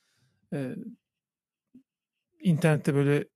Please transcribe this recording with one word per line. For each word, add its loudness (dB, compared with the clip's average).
Ee, -6
internette 2
böyle 2